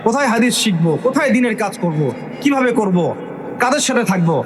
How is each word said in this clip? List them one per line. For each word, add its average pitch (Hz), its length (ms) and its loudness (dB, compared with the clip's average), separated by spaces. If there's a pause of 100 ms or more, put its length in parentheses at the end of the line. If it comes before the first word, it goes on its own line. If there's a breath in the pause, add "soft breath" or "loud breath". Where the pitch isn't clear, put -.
কোথায় 254 240 2
হাদিস 233 280 2
শিখবো, 165 480 2
কোথায় 262 260 2
দিনের 240 260 2
কাজ 202 220 -4
করব, 151 340 -2 (300)
কিভাবে 269 300 2
করব, 175 440 2 (440)
কাদের 262 200 2
সাথে 254 240 0
থাকবো। 165 420 0